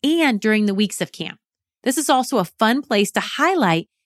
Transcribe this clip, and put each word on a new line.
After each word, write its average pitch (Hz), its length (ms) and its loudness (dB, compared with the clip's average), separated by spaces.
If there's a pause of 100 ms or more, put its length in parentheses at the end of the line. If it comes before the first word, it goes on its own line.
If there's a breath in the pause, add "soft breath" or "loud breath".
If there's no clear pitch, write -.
and 294 380 0
during 214 280 2
the 202 60 0
weeks 196 280 -2
of 170 100 -4
camp. - 260 -12 (460)
This 262 140 -2
is 311 120 -2
also 262 280 0
a 185 80 0
fun 240 360 0
place 202 300 0
to - 80 -2
highlight 254 720 0 (160)